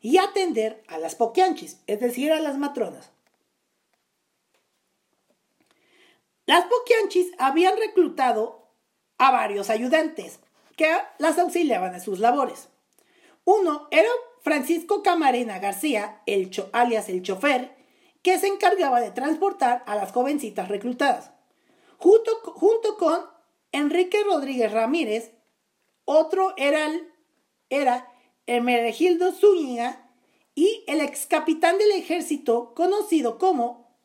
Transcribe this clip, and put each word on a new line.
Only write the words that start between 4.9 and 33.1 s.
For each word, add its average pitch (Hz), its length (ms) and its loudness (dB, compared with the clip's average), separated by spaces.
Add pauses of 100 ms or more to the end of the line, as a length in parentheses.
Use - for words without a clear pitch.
Las 349 180 6
poquianchis 440 720 2
habían 330 400 2
reclutado 262 880 0 (520)
a 262 120 6
varios 214 380 -2
ayudantes 247 720 -2 (360)
que 311 160 2 (280)
las 302 180 0
auxiliaban 285 560 0
en 180 80 -14
sus 190 180 -6
labores. 247 500 0 (760)
Uno 349 460 2
era 392 180 6 (320)
Francisco 320 640 -2
Camarena 247 560 0
García, 208 680 -4
el 190 240 -2
cho-, 196 240 -8
alias 233 360 0
el 185 120 -4
chofer, 254 540 -2 (480)
que 370 160 2
se 403 80 0
encargaba 370 540 2
de 214 100 -6
transportar 269 720 -2
a 208 100 -6
las 196 160 -6
jovencitas 247 560 -4
reclutadas. 240 640 -4 (680)
Junto, 453 340 6 (120)
junto 427 540 0
con 339 240 0 (500)
Enrique 349 520 0
Rodríguez 277 480 -2
Ramírez, 226 600 -2 (720)
otro 320 520 2
era 302 300 0
el, 320 260 -8 (560)
era 254 420 -2 (360)
Hermenegildo 247 840 0
Zúñiga 277 800 0 (440)
y 415 320 0
el 294 120 -2
ex - 280 -6
capitán 320 500 0
del 415 140 4
ejército 302 840 -4
conocido 339 640 0